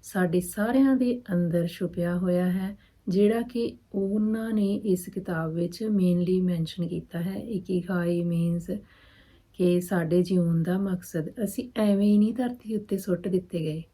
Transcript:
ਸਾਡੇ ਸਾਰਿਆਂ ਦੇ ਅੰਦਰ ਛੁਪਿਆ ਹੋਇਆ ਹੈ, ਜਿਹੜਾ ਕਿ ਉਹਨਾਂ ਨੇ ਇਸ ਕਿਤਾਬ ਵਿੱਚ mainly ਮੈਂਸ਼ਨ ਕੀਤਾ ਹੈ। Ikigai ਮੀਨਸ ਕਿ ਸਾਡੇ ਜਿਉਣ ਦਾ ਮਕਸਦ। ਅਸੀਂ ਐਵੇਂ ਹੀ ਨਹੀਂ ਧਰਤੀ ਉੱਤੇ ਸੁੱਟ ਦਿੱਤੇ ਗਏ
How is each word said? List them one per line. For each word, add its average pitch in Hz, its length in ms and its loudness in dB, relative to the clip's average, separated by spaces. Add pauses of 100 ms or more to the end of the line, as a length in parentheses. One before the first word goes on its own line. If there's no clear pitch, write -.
ਸਾਡੇ 180 380 0
ਸਾਰਿਆਂ 262 560 2
ਦੇ 247 260 0 (100)
ਅੰਦਰ 175 340 2
ਛੁਪਿਆ 175 520 -4
ਹੋਇਆ 180 320 2
ਹੈ, 190 260 -4 (320)
ਜਿਹੜਾ 208 340 4
ਕਿ 233 340 -4 (160)
ਉਹਨਾਂ 214 600 -2
ਨੇ 202 220 2
ਇਸ 185 340 -2
ਕਿਤਾਬ 165 440 -4
ਵਿੱਚ 170 320 -4
mainly 185 580 2
ਮੈਂਸ਼ਨ 170 460 -2
ਕੀਤਾ 170 320 -8
ਹੈ। 190 240 -6
Ikigai 175 800 -2
ਮੀਨਸ 170 460 0 (840)
ਕਿ 175 260 4
ਸਾਡੇ 175 420 2
ਜਿਉਣ 170 400 2
ਦਾ 180 160 0
ਮਕਸਦ। 180 500 -4 (160)
ਅਸੀਂ 208 320 -6
ਐਵੇਂ 208 320 4
ਹੀ 208 100 6
ਨਹੀਂ 214 160 4
ਧਰਤੀ 240 420 -4
ਉੱਤੇ 202 220 -4
ਸੁੱਟ 180 300 -2
ਦਿੱਤੇ 180 300 -2
ਗਏ 160 240 -4 (120)